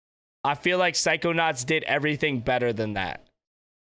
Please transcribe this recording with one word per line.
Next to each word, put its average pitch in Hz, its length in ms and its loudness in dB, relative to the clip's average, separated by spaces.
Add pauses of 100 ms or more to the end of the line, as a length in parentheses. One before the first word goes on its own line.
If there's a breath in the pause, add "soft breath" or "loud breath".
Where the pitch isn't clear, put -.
(440)
I 143 120 0
feel 180 240 0
like 175 160 2
Psychonauts 160 720 0
did 156 200 0
everything 143 560 0
better 123 320 0
than 107 220 -4
that. 92 300 -6 (720)